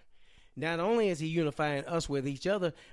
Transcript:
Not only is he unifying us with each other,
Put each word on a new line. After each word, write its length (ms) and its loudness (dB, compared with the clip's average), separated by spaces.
Not 240 -2
only 280 2
is 120 0
he 80 -2
unifying 560 0
us 240 -2
with 180 0
each 200 -4
other, 260 2